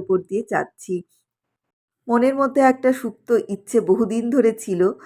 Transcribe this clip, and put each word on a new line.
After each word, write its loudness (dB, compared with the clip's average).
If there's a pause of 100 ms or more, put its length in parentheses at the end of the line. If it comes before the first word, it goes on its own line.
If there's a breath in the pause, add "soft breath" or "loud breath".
উপর -2 (120)
দিয়ে -6 (100)
যাচ্ছি। -6 (1120)
মনের 2
মধ্যে 0 (100)
একটা 0 (100)
সুপ্ত -10 (240)
ইচ্ছে -4 (120)
বহুদিন 0 (120)
ধরে 4 (120)
ছিল -2 (240 loud breath)